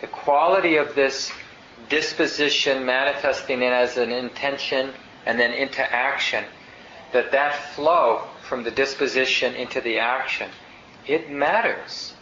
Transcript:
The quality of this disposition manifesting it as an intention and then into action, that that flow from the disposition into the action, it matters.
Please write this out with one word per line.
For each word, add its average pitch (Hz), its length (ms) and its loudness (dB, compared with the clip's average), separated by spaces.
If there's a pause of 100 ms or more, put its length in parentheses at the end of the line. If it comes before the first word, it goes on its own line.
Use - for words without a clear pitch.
The 123 40 2
quality 165 680 4
of 143 180 2
this 135 380 2 (560)
disposition 147 960 0
manifesting 135 760 0
it 123 100 4
as 123 240 2
an 120 160 0
intention 131 800 -4 (320)
and 117 140 0
then 120 140 4
into 131 280 -4
action, 123 640 -2 (680)
that 120 200 2
that 143 220 2 (200)
flow 143 500 2 (220)
from 123 160 -6
the 113 80 -4
disposition 131 840 0
into 127 260 -6
the 113 180 -2
action, 117 520 -2 (560)
it 156 240 -2
matters. 147 920 -2